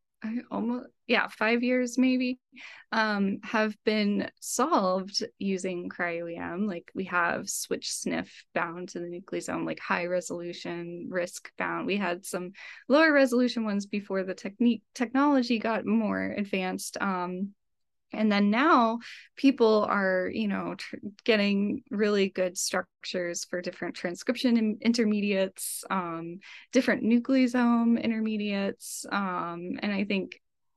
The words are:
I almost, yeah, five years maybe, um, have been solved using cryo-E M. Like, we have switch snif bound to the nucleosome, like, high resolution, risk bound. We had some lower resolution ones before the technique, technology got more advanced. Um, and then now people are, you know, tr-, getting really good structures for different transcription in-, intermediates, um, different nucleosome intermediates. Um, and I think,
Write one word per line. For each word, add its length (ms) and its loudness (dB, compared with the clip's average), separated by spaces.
I 160 -4
almost, 360 -4
yeah, 220 2
five 340 0
years 360 0
maybe, 400 2
um, 500 0
have 420 0
been 460 2
solved 840 0
using 500 -2
cryo-E 480 -6
M. 300 -4
Like, 280 -8
we 100 -4
have 440 0
switch 400 -4
snif 400 -4
bound 360 -4
to 100 -10
the 60 -8
nucleosome, 580 -6
like, 160 -6
high 260 -2
resolution, 1040 -6
risk 460 -6
bound. 300 -4
We 100 0
had 280 -2
some 280 -8
lower 240 8
resolution 520 4
ones 220 -2
before 380 -4
the 100 -6
technique, 480 0
technology 640 2
got 280 -2
more 500 0
advanced. 640 -4
Um, 540 -4
and 180 2
then 200 4
now 480 4
people 520 6
are, 460 2
you 140 -2
know, 280 -2
tr-, 200 -12
getting 680 2
really 360 2
good 300 -2
structures 840 -4
for 160 -6
different 340 -8
transcription 640 0
in-, 240 2
intermediates, 1080 0
um, 500 -4
different 320 2
nucleosome 1000 4
intermediates. 1080 -2
Um, 680 -4
and 120 0
I 100 0
think, 380 -2